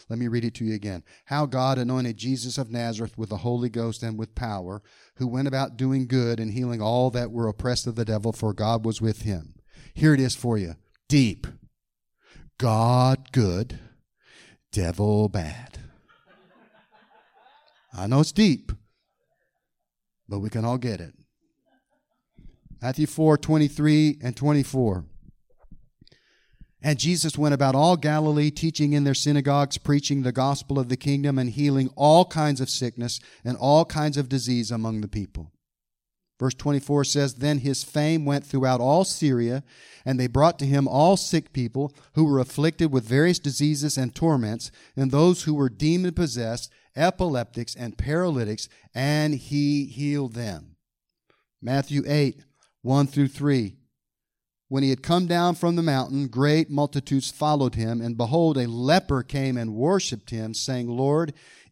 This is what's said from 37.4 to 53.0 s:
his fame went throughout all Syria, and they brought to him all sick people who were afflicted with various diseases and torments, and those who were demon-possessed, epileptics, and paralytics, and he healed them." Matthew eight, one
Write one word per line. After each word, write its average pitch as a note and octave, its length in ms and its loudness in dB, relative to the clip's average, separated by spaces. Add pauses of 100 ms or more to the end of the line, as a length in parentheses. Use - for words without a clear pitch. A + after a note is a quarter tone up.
his C3 240 -2
fame D3+ 420 0
went C#3+ 220 -2
throughout B2+ 340 0
all C#3+ 220 4
Syria, C3 640 0 (400)
and C3 160 0
they B2 80 0
brought D3 320 4
to C#3 60 -2
him C#3 200 4
all D#3 300 4
sick - 360 -2
people C3+ 400 -4 (200)
who D#3+ 120 4
were C#3+ 140 4
afflicted D3+ 540 0
with C3 100 2
various D3 380 2
diseases C#3+ 580 -2
and B2+ 160 -4
torments, A#2+ 560 0 (240)
and C3+ 160 0
those E3+ 320 4
who D3+ 120 0
were C#3 140 2
demon-possessed, C#3+ 1040 -2 (240)
epileptics, C#3+ 800 -2
and A#2+ 240 -10
paralytics, C#3+ 720 -2 (260)
and D3+ 400 0
he C#3+ 520 -2
healed C#3 480 -4
them." F2 420 -10 (840)
Matthew C#3 460 -2
eight, C#3+ 380 0 (380)
one C#3 240 2